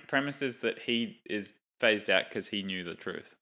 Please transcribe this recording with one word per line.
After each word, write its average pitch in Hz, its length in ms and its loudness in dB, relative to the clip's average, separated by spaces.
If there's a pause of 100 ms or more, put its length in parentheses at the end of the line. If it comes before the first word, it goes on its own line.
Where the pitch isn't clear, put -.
premise 139 340 0
is 127 160 -2
that - 260 0
he 117 360 0 (100)
is 101 260 -4 (240)
phased 107 300 4
out 95 200 4
'cause 98 200 -4
he 101 140 -2
knew 92 200 -4
the 85 120 -6
truth. - 460 -10